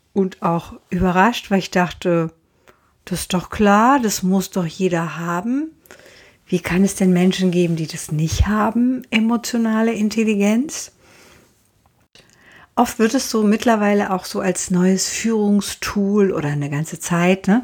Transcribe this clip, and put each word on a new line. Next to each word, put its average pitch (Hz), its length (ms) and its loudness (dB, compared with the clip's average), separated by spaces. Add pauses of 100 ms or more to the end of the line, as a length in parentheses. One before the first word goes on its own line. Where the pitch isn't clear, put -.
(120)
und 190 300 -2
auch 170 300 -2 (180)
überrascht, 185 600 0
weil 190 80 4
ich - 100 -6
dachte, 170 600 0 (720)
das 180 160 -6
ist - 140 -6
doch 175 160 -2
klar, 220 520 4
das 202 220 -2
muss 185 260 0
doch 180 160 -4
jeder 165 500 -4
haben. 208 540 -4 (720)
Wie 180 140 -2
kann 180 240 0
es 196 140 0
denn 185 160 2
Menschen 180 400 2
geben, 170 240 0
die 160 100 -4
das - 240 -10
nicht 156 380 0
haben, 226 640 0
emotionale 226 840 0
Intelligenz? 214 1000 0 (1900)
Oft - 220 0
wird 220 140 2
es 262 160 -2
so 220 140 0
mittlerweile 208 680 2
auch 185 140 -4
so - 160 -8
als 185 300 -2
neues 185 360 2
Führungstool 202 1300 0
oder 151 160 -4
eine 147 220 -4
ganze 156 280 -6
Zeit, 180 480 0
ne? 220 180 4